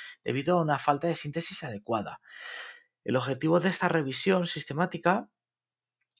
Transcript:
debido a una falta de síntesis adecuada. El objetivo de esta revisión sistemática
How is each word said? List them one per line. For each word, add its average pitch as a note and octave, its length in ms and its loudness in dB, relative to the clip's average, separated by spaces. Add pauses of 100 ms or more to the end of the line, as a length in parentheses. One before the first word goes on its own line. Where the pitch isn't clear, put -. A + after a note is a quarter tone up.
(240)
debido C#3 340 2
a E3 40 4
una D3 160 2
falta D3 300 2
de E3 60 2
síntesis D#3+ 500 -8
adecuada. A2+ 560 -4 (800)
El B2 140 2
objetivo C3+ 440 2
de F3 80 2
esta F3+ 200 0
revisión E3 580 2
sistemática E3+ 800 -2 (920)